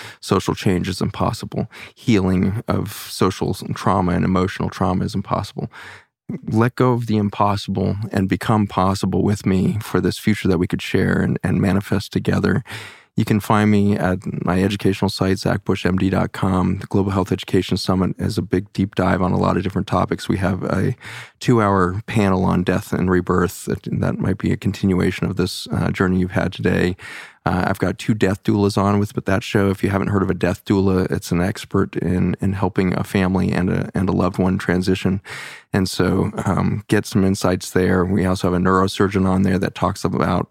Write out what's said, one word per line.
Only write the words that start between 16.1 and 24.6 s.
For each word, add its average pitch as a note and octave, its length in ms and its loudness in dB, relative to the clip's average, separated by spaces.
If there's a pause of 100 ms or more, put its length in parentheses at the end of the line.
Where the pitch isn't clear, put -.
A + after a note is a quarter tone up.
dot F#2+ 220 0
com. F#2 460 0
The - 80 -10
Global G2 260 0
Health F#2 180 0
Education F#2 460 0
Summit F#2 420 0
is F#2+ 200 -2
a - 40 -2
big F#2+ 300 -2
deep G2 240 -2
dive F#2 260 2
on F#2 80 0
a F#2+ 80 0
lot F#2+ 180 2
of F#2 60 0
different F#2+ 240 -2
topics. F2+ 420 -2
We F#2 100 0
have F#2 260 -2
a G2 320 0 (420)
two-hour G2 680 2
panel G2 360 2
on F2+ 220 2
death - 280 -2
and F2+ 160 0
rebirth. F2+ 580 0
That, - 180 -6 (160)
that - 180 -2
might G2 200 -2
be F#2 120 -2
a F#2 60 0
continuation F#2 720 0